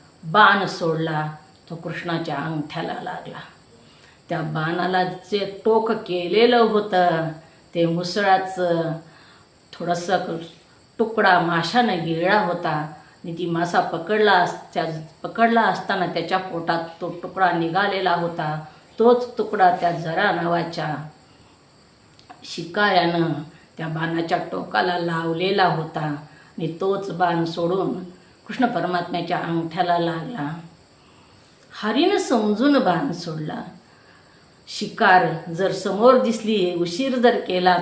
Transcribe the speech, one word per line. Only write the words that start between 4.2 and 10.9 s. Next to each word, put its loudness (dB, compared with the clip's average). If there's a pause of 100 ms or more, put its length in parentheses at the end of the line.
त्या -4
बाणाला 0
जे -6
टोक 4
केलेलं 2
होतं 2 (480)
ते 4
मुसळाचं 0 (800)
थोडंसं -2
क-, -6 (560)